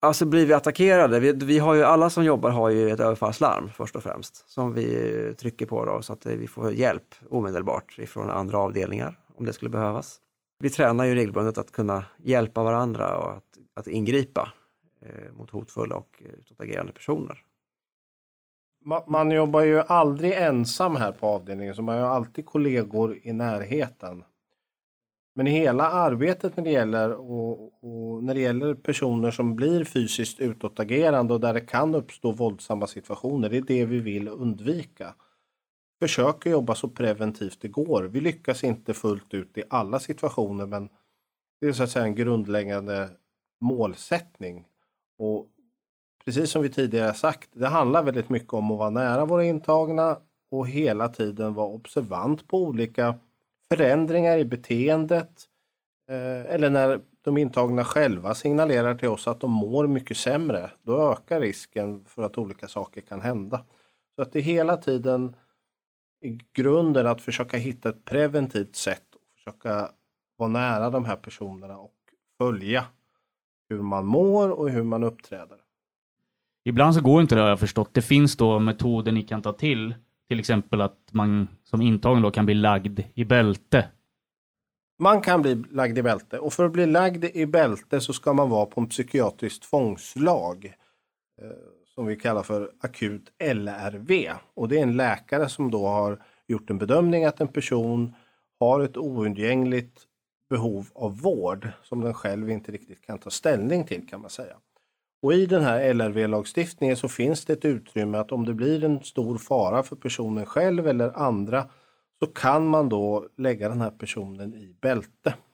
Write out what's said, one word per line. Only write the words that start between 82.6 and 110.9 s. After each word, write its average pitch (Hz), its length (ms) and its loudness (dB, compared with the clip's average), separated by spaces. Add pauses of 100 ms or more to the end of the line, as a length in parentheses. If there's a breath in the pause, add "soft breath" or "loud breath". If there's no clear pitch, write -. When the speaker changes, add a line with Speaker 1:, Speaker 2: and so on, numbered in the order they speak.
Speaker 3:
i 120 120 -2
bälte. 113 640 4 (1080)
Speaker 2:
Man 196 220 6
kan 180 200 4
bli 135 140 4
lagd 120 420 -2
i 127 60 0
bälte, 117 360 0
och 147 140 -6
för 175 120 2
att 165 60 2
bli 175 140 2
lagd 175 400 2
i 170 200 -2
bälte 147 560 2
så 131 120 -6
ska 147 200 0
man 139 160 4
vara 107 160 2
på 104 160 -4
en 113 80 -2
psykiatrisk 120 720 -2
tvångslag, 107 1040 -2 (760)
eh, 110 80 -18 (460)
som 120 100 -6
vi 107 100 -4
kallar 107 280 -2
för 104 360 -6
akut - 580 -8
L 117 300 -2
R 101 320 -8
V. 127 320 -2 (220)
Och 113 140 -6
det 143 120 2
är 151 40 2
en 120 140 2
läkare 131 520 -2
som 127 220 -4
då 101 160 -2
har 104 340 -2 (260 soft breath)
gjort 110 220 -6
en 101 80 -2
bedömning 165 480 2
att 151 160 0
en 147 60 0
person 120 680 -2 (440 soft breath)
har 123 200 4
ett 139 180 -2
oundgängligt 123 1040 -2 (480)
behov 110 460 -4
av 104 240 -6
vård 113 500 -2 (140)
som 120 180 -8
den 117 120 -4
själv 107 360 -6
inte 107 220 -8
riktigt - 300 -18
kan 107 160 -12
ta - 120 -16
ställning 156 540 0
till, 90 240 -8
kan 98 140 -16
man 104 80 -20
säga. 104 260 -16 (640)
Och 139 120 2
i 185 120 6
den 175 180 4
här 120 160 4
L 127 220 4
R 110 80 0
V-lagstiftningen 110 880 -2
så 127 100 -6
finns 143 380 -2
det 160 80 0
ett 151 120 -4
utrymme 107 520 -2
att 107 140 -4
om 120 140 -2
det 117 80 -4
blir 147 300 0
en 147 200 0
stor 120 340 -4
fara 113 460 0
för 131 120 -10
personen 110 500 -6
själv 170 420 0
eller 120 300 0